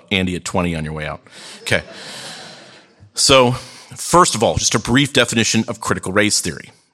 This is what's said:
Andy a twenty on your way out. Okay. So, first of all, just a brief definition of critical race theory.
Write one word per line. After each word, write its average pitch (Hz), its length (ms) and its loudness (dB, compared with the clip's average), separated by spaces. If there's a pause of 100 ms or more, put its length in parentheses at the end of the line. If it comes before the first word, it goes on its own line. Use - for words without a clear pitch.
(120)
Andy 92 240 0
a 82 40 -6
twenty 87 360 -2
on 78 80 -6
your 78 100 -8
way 76 140 -8
out. 73 140 -10 (400)
Okay. 87 220 -2 (1300)
So, 127 380 4 (420)
first - 400 4
of 110 80 0
all, 90 120 4
just - 200 0
a 117 40 2
brief 135 340 2
definition 113 540 2
of 117 140 -10
critical 92 320 -4
race 104 280 2
theory. - 280 -8 (240)